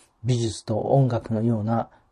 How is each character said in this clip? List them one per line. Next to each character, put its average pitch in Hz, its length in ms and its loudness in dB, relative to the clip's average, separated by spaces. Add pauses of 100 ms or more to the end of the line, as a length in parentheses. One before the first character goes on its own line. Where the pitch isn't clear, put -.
(240)
美 120 140 0
術 113 260 -4
と 107 140 -2
音 135 300 4
楽 113 260 -2
の 110 80 0
よ 113 180 2
う 104 40 -4
な 113 240 -2 (240)